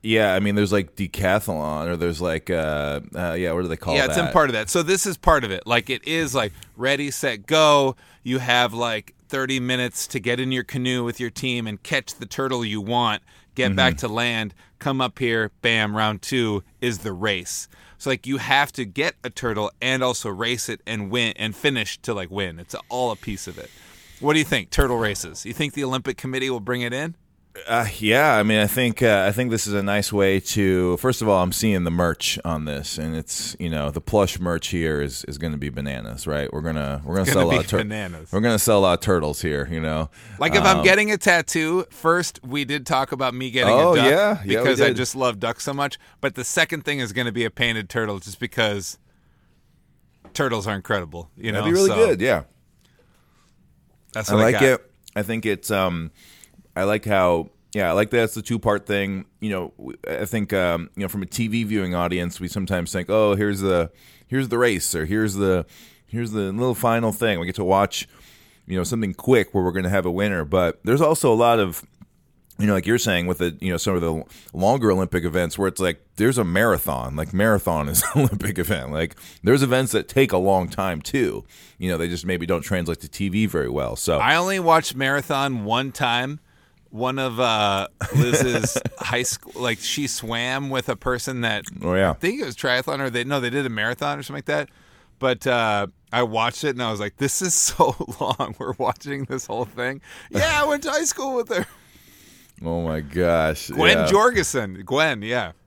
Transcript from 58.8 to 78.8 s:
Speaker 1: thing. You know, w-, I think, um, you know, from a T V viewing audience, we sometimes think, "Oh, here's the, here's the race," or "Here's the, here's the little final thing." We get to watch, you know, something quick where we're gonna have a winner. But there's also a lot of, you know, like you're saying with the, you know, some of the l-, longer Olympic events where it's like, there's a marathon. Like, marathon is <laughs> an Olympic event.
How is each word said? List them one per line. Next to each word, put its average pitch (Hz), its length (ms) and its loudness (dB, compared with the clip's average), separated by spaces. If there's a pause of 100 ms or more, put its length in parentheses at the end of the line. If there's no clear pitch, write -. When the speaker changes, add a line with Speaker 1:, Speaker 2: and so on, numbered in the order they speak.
Speaker 1:
thing. 98 400 -4 (140)
You 107 100 -4
know, 92 280 -6
w-, - 180 -14 (120)
I 80 180 -4
think, 104 260 -2
um, 87 440 0
you 101 60 -6
know, 92 60 -4
from 98 140 -6
a 90 40 -6
T 113 220 -4
V 113 160 0
viewing 101 300 0
audience, 87 460 -2
we 90 80 -6
sometimes 90 440 -4
think, 87 180 -4
"Oh, 104 240 4
here's 101 260 0
the, 90 300 2 (360)
here's 131 220 -2
the 117 100 0
race," 113 360 2
or 78 120 -2
"Here's 104 280 0
the, 95 320 2 (400)
here's 113 260 -6
the 101 200 -2
little 120 220 0
final 117 380 2
thing." 101 280 0
We 87 60 -4
get 90 100 -4
to 101 80 -2
watch, 95 420 2 (600)
you 90 100 -4
know, 90 80 0
something 110 300 -2
quick 120 400 4
where 95 100 4
we're 90 80 2
gonna 90 180 0
have 95 160 2
a 90 40 2
winner. 92 340 0
But 87 400 2
there's 135 160 4
also 156 320 4
a - 20 8
lot 117 240 6
of, 92 240 0 (760)
you 104 80 2
know, 104 80 6
like 92 120 2
you're 117 120 4
saying 90 280 2
with 90 120 0
the, 87 220 0
you 92 100 -2
know, 85 80 0
some 95 160 0
of 90 80 2
the 82 120 0
l-, 80 140 -6 (240)
longer 107 380 2
Olympic 92 340 0
events 85 340 0
where 95 100 2
it's - 120 -4
like, 87 200 0 (160)
there's 120 220 4
a 113 60 2
marathon. 82 720 0
Like, 78 180 -4
marathon 92 540 2
is 87 200 0
<laughs> - 60 -8
an 143 80 4
Olympic 101 360 0
event. 76 340 -2